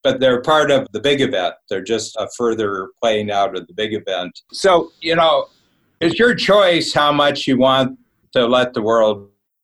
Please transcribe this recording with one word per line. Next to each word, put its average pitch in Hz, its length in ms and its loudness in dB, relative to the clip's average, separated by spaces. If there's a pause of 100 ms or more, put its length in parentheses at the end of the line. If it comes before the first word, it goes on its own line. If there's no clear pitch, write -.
but 127 180 0
they're 123 200 2
part 151 300 2
of 135 220 0
the 107 80 -6
big 143 180 0
event. 92 360 -4 (140)
They're 95 140 -6
just 110 320 -6
a 104 220 -6
further 107 500 -4 (140)
playing 107 280 -2
out 98 280 -2
of 85 100 -12
the 90 60 -20
big 107 200 -6
event. 90 460 -8 (140)
So, 175 480 0
you 165 160 -2
know, 156 300 2 (520)
it's 165 180 -2
your 240 160 4
choice 185 600 2
how 147 180 2
much 143 340 0
you 131 120 0
want 131 420 2 (320)
to 123 160 2
let 123 260 0
the 117 80 -6
world 107 460 0 (360)